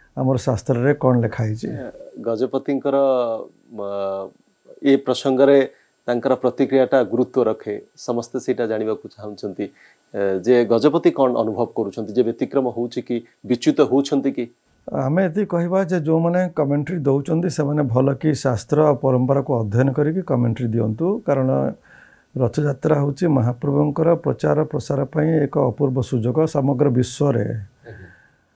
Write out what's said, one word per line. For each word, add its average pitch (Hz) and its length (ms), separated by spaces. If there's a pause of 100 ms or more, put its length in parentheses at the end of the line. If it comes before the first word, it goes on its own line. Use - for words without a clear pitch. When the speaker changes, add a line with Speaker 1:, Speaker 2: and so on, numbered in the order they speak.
(160)
Speaker 1:
ଆମର 131 200
ଶାସ୍ତ୍ରରେ 127 580
କ'ଣ 127 260
ଲେଖା 117 240
ହେଇଛି। 107 240 (500)
Speaker 2:
ଗଜପତିଙ୍କର, 131 800 (760)
ମ, 107 80 (1040)
ଏ 139 120
ପ୍ରସଙ୍ଗରେ 135 760 (380)
ତାଙ୍କର 120 260
ପ୍ରତିକ୍ରିୟାଟା 131 680
ଗୁରୁତ୍ୱ 117 420
ରଖେ, 107 360 (160)
ସମସ୍ତେ 117 440
ସେଇଟା 120 260
ଜାଣିବାକୁ 107 420
ଚାହୁଁଛନ୍ତି, 104 560 (500)
ଏ, 104 60 (180)
ଯେ 120 260
ଗଜପତି 139 460
କ'ଣ 135 240
ଅନୁଭବ 113 300
କରୁଛନ୍ତି, 107 480
ଯେ 120 100
ବ୍ୟତିକ୍ରମ 127 480
ହଉଛି 117 320
କି, 120 140 (300)
ବିଚ୍ୟୁତ 123 340
ହଉଛନ୍ତି 139 520
କି? 123 120 (480)
Speaker 1:
ଆମେ 143 320
ଏତିକି 180 220
କହିବା 175 380
ଯେ 170 160
ଯୋଉମାନେ 170 480
କମେଣ୍ଟ୍ରି 147 500
ଦଉଛନ୍ତି, 143 500
ସେମାନେ 147 340
ଭଲ 135 320
କି 156 200
ଶାସ୍ତ୍ର 127 460
ଆଉ 151 140
ପରମ୍ପରାକୁ 135 560 (100)
ଅଧ୍ୟୟନ 117 320
କରିକି 156 300
କମେଣ୍ଟ୍ରି 120 440
ଦିଅନ୍ତୁ, 117 600
କାରଣ 135 240 (880)
ରଥଯାତ୍ରା 147 640
ହଉଛି 143 260
ମହାପ୍ରଭୁଙ୍କର 143 880
ପ୍ରଚାର 151 500
ପ୍ରସାର 143 400
ପାଇଁ 156 240
ଏକ 156 300
ଅପୂର୍ବ 131 420
ସୁଯୋଗ 123 440
ସମଗ୍ର 143 440
ବିଶ୍ୱରେ। 123 560
Speaker 2:
ଆଜ୍ଞା। 101 640 (500)